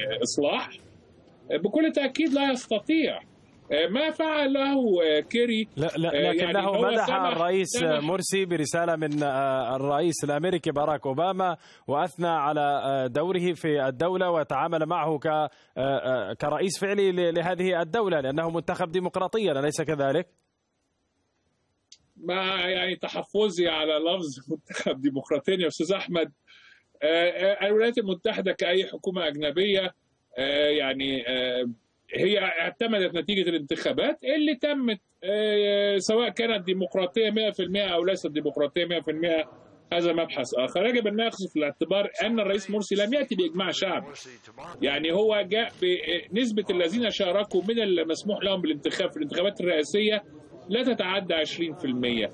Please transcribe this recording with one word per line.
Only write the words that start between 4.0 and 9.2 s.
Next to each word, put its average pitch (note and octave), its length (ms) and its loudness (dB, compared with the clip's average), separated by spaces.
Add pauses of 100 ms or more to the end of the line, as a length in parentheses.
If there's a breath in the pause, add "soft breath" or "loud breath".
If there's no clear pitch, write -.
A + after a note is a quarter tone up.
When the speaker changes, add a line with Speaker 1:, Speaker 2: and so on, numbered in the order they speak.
Speaker 1:
فعله، C#4 720 0 (220)
آه، D3+ 180 4
كيري، A3+ 560 0
Speaker 2:
لا، D3+ 200 0
لا، E3 120 0
Speaker 1:
آه، D3+ 60 0
يعني E3+ 240 2
Speaker 2:
لكنه F3+ 220 2
Speaker 1:
هو G3 220 0
Speaker 2:
مدح G#3+ 240 2
Speaker 1:
سمح، F3+ 100 0 (200)
Speaker 2:
الرئيس F3+ 320 2
Speaker 1:
سمح D#3 340 0
Speaker 2:
مرسي F#3 420 0
برسالة E3+ 520 0
من، D3 260 -2